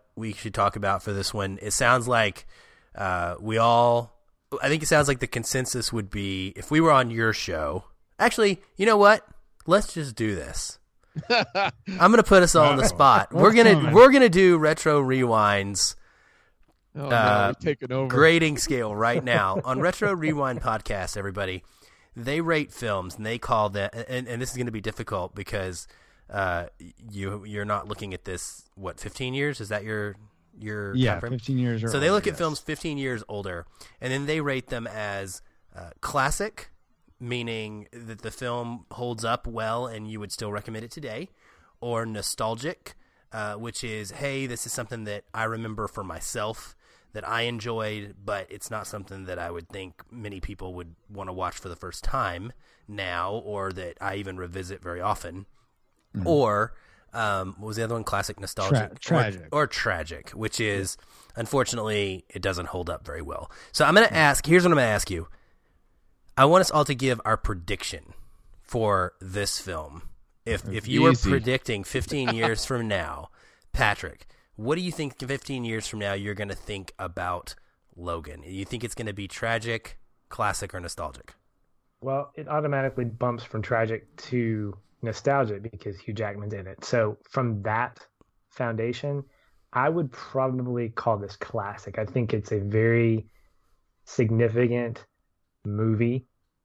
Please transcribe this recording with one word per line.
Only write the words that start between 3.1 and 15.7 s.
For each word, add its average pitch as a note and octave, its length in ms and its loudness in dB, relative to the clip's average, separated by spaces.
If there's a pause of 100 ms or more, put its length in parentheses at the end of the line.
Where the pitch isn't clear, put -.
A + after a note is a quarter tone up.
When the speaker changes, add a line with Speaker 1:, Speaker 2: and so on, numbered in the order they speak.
Speaker 1:
we A2 180 -2
all, A#2 600 4 (440)
I C3+ 80 2
think D#3 120 0
it D3 60 -4
sounds D3 200 6
like C#3 120 2
the - 80 -4
consensus A#2+ 680 -2
would G#2+ 160 -4
be, G2 460 -4
if - 160 -8
we D#3 100 6
were D#3+ 100 8
on B2+ 200 4
your A2+ 220 2
show, D#2+ 520 -4 (320)
actually, G#3+ 440 2 (140)
you F#3+ 100 2
know A3 120 6
what? G3+ 280 8 (420)
Let's F#3 260 4
just C#3 220 -6
do A2 200 -2
this. - 440 -8 (240)
Speaker 2:
<laughs> - 260 -10
Speaker 1:
I'm G3 420 0 (400)
gonna A3+ 120 8
put F#3 200 10
us E3+ 120 6
all D3+ 160 10
on C#3+ 60 4
the C3 60 4
Speaker 3:
Uh-oh. A3 60 6
Speaker 1:
spot. A#2+ 440 8
Speaker 3:
What's E3+ 80 4
Speaker 1:
We're - 120 10
gonna, A3+ 200 12
Speaker 3:
coming? D3 200 4
Speaker 1:
we're B3 180 12
gonna C4 180 10
do F3+ 280 8
retro D3+ 440 4
rewinds, G#2+ 920 4 (1040)